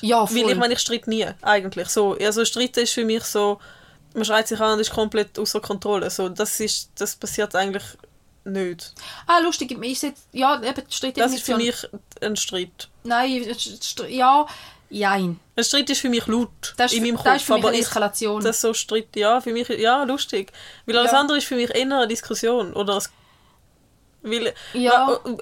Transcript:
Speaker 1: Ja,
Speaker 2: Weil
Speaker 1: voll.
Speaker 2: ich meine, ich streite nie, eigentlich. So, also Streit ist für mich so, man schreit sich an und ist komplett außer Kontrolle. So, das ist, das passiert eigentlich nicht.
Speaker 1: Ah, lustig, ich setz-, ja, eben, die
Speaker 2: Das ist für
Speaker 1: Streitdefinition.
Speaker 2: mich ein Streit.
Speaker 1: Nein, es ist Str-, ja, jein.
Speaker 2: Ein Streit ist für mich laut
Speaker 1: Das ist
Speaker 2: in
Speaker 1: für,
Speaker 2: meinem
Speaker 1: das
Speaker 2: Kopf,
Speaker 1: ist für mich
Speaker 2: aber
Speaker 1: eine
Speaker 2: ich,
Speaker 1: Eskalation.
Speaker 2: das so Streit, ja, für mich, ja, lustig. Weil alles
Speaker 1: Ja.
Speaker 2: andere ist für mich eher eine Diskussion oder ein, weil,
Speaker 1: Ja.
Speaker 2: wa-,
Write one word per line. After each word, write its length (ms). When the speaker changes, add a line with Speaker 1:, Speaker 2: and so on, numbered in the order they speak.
Speaker 1:
Ja, 200
Speaker 2:
Weil 220
Speaker 1:
voll. 100
Speaker 2:
ich 60
meine, 160
ich 60
streite 300
nie, 160
eigentlich. 460
So, 300
also 280
Streit 320
ist 160
für 100
mich 200
so, 340
man 100
schreit 240
sich 100
an 140
und 80
ist 100
komplett 480
außer 220
Kontrolle. 480
So, 220
das 300
ist, 360
das 180
passiert 400
eigentlich 300
nicht. 500
Speaker 1:
Ah, 140
lustig, 380
ich 200
setz-, 240
ja, 300
eben, 20
die 480
Speaker 2:
Das 220
ist 80
für 100
Speaker 1:
Streitdefinition. 60
Speaker 2:
mich 640
ein 140
Streit. 520
Speaker 1:
Nein, 420
es 200
ist 180
Str-, 240
ja, 380
jein. 500
Speaker 2:
Ein 80
Streit 260
ist 100
für 80
mich 180
laut 220
Speaker 1:
Das 140
ist 60
Speaker 2:
in 60
Speaker 1:
für, 80
Speaker 2:
meinem 40
Speaker 1:
das 80
Speaker 2:
Kopf, 120
Speaker 1:
ist 80
für 100
mich 80
Speaker 2:
aber 60
Speaker 1:
eine 100
Speaker 2:
ich, 80
Speaker 1:
Eskalation. 580
Speaker 2:
das 180
so 100
Streit, 440
ja, 260
für 100
mich, 160
ja, 360
lustig. 480
Weil 100
alles 160
Speaker 1:
Ja. 80
Speaker 2:
andere 160
ist 100
für 100
mich 180
eher 80
eine 260
Diskussion 640
oder 220
ein, 80
weil, 320
Speaker 1:
Ja. 320
Speaker 2:
wa-, 180